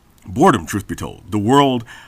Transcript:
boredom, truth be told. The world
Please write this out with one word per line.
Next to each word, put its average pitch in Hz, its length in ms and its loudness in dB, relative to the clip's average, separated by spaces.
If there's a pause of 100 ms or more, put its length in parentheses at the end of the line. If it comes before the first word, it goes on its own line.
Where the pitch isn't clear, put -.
(260)
boredom, 101 400 2
truth 101 200 -6
be - 80 -10
told. 65 380 -12
The 107 60 -2
world 127 460 2 (240)